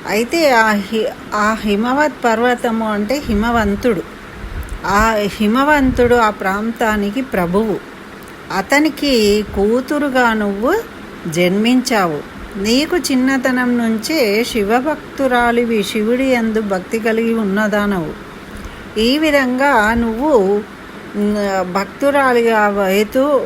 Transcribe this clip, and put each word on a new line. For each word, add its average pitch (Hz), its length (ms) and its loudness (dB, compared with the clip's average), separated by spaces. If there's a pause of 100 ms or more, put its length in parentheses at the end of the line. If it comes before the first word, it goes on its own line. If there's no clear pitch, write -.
అయితే 240 420 2
ఆ 220 200 6
హి-, 208 380 -2 (260)
ఆ 214 260 0
హిమవత్ 247 640 0
పర్వతము 226 680 0
అంటే 214 320 -2
హిమవంతుడు. 214 800 0 (840)
ఆ 208 300 2
హిమవంతుడు 247 1000 2
ఆ 226 160 4
ప్రాంతానికి 208 920 -2
ప్రభువు. 190 540 0 (800)
అతనికి 247 880 2 (100)
కూతురుగా 254 800 2
నువ్వు 208 420 0 (560)
జన్మించావు. 196 1040 0 (200)
నీకు 247 400 0
చిన్నతనం 254 840 0
నుంచే 226 680 0
శివభక్తురాలివి, 240 1400 0
శివుడి 226 420 0
యందు 226 360 0
భక్తి 196 380 -4
కలిగి 226 360 0
ఉన్నదానవు. 202 760 0 (880)
ఈ 247 180 2
విధంగా 262 760 2
నువ్వు, 226 680 2 (540)
మ్, 202 560 0
భక్తురాలిగా 240 840 2
అవుతూ 208 880 2